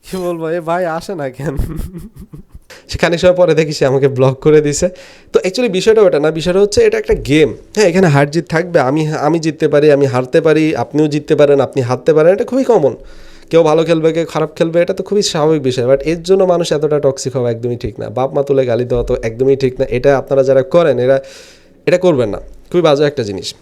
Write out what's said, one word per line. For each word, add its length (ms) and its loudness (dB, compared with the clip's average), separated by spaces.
কি 220 -12
বলবো, 200 -6
এ 20 -4
ভাই 140 -2
আসে 240 -10
না 60 -6
কেন? 180 -6
সে 120 -8
খানিক 200 0
সময় 200 4
পরে 180 4
দেখি 180 -2
সে 140 0
আমাকে 160 2
ব্লক 180 2
করে 220 6
দিছে। 200 -2
তো 40 2
actually 300 -2
বিষয়টা 300 4
ওটা 180 2
না, 40 2
বিষয়টা 240 0
হচ্ছে 240 0
এটা 160 0
একটা 120 -2
গেম। 200 4
হ্যাঁ, 160 2
এখানে 240 4
হার 180 4
জিত 120 -2
থাকবে, 240 0
আমি, 120 0
আমি 180 0
জিততে 280 -2
পারি, 140 4
আমি 160 2
হারতে 340 0
পারি, 360 2
আপনিও 300 -2
জিততে 260 -2
পারেন, 180 4
আপনি 220 -4
হারতে 280 0
পারেন, 200 4
এটা 140 -4
খুবই 200 0
কমন। 220 2
কেউ 180 4
ভালো 200 2
খেলবে, 260 0
কেউ 180 -2
খারাপ 240 -4
খেলবে, 260 -2
এটা 160 -2
তো 100 -6
খুবই 220 0
স্বাভাবিক 380 0
বিষয়। 220 -2
But 100 2
এর 160 -4
জন্য 160 2
মানুষ 140 0
এতটা 280 0
টক্সিক 320 -2
হওয়া 160 -2
একদমই 300 -6
ঠিক 180 -10
না, 60 -10
বাপ 180 -2
মা 120 0
তুলে 240 2
গালি 200 -2
দেওয়া 180 0
তো 40 0
একদমই 360 0
ঠিক 160 -2
না। 60 0
এটা 140 2
আপনারা 280 0
যারা 120 4
করেন, 300 2
এরা, 120 2
এটা 180 2
করবেন 300 2
না, 40 -10
খুবই 180 0
বাজে 240 2
একটা 180 -6
জিনিস। 180 -8